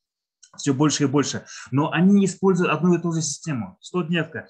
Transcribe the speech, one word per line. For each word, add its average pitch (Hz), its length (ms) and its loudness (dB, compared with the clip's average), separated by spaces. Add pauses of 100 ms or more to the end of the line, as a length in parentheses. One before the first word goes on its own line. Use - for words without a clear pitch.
(560)
всё 143 160 -2
больше 143 320 0
и - 20 4
больше. 131 380 -2 (260)
Но 143 220 0
они 196 320 4
используют 185 480 0
одну 170 220 2
и 165 40 2
ту 170 140 -4
же 165 80 -2
систему, 135 600 -6
стодневка. 160 680 -4